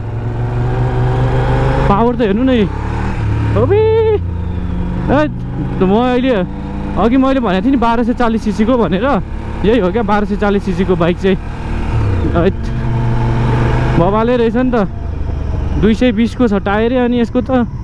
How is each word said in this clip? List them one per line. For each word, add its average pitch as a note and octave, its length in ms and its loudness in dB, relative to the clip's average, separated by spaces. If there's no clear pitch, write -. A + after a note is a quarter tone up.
पावर A#3 260 2
त A3+ 60 0
हेर्नु G#3+ 220 2
न C4 60 2
यी। A3+ 180 2
अबे, G4 180 4
हैट, C#4+ 260 2
त - 40 4
म F#3 180 2
अहिले B3+ 320 2
अघि A3+ 200 2
मैले C4+ 220 2
भनेको F#3+ 220 0
थिएँ A#3+ 100 0
नि C#4 60 2
बाह्र A#3 260 2
सय A#3 100 0
चालिस A3+ 300 0
सिसीको G#3+ 340 2
भनेर, F#3+ 260 0
यही A3+ 140 4
हो F3+ 120 0
क्या A#3 120 0
बाह्र G#3 220 0
सय G3+ 100 -2
चालिस G3+ 300 0
सिसीको F#3 300 0
बाइक E3+ 220 0
चाहिँ। F#3+ 200 0
हैट, F3 200 2
बबाले A3 380 2
रहेछ A3+ 200 2
नि B3+ 160 0
त, B3 140 2
दुई G#3+ 120 4
सय B3 180 2
बिसको A#3 360 0
छ G3+ 60 2
टायरै, G#3 440 0
अनि B3 240 0
यसको A#3+ 200 0
त B3 260 0